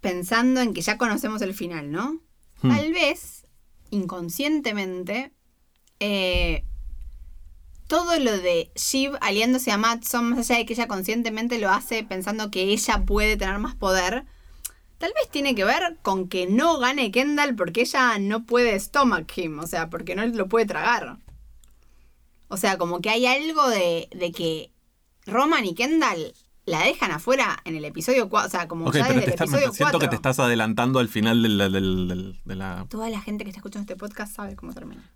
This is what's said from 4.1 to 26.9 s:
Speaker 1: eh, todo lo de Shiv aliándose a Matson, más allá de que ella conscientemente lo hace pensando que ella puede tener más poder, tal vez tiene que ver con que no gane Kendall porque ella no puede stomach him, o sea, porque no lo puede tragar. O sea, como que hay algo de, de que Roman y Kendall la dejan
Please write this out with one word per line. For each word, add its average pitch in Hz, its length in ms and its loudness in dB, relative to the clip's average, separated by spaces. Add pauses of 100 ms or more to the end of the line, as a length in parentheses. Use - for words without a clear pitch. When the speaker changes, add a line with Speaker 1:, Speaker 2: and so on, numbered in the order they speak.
Speaker 1:
eh, 180 640 0 (1200)
todo 330 320 2
lo 254 180 2
de 175 380 0
Shiv 269 460 -2
aliándose 233 500 2
a 202 60 2
Matson, 233 520 0
más 247 100 0 (120)
allá 240 80 4
de 226 60 -2
que 233 80 -6
ella 233 140 -2
conscientemente 226 720 -2
lo 202 120 2
hace 226 320 0
pensando 208 480 -6
que 185 120 0
ella 208 420 2
puede 214 300 4
tener 196 240 -2
más 247 160 -6
poder, 190 500 0 (760)
tal 339 200 -4
vez 523 120 0
tiene 277 240 2
que 196 80 2
ver 330 400 2
con 190 260 0
que 180 160 -2
no 285 320 4
gane 254 340 0
Kendall 285 440 2
porque 175 260 0
ella 247 380 2
no 208 260 0
puede 233 340 4
stomach 214 580 2
him, 160 220 -4
o 165 80 -8
sea, 165 220 -4
porque 170 260 -8
no 208 120 -2
lo 214 200 -2
puede 226 200 4
tragar. 226 500 -2 (1300)
O 190 100 -8
sea, 190 200 2
como 175 240 -2
que 208 80 -2
hay 233 160 2
algo 294 440 2
de, 175 460 2
de 175 160 -4
que 160 400 -4 (540)
Roman 262 400 2
y 175 80 -2
Kendall 240 600 0 (320)
la 165 180 0
dejan 254 280 0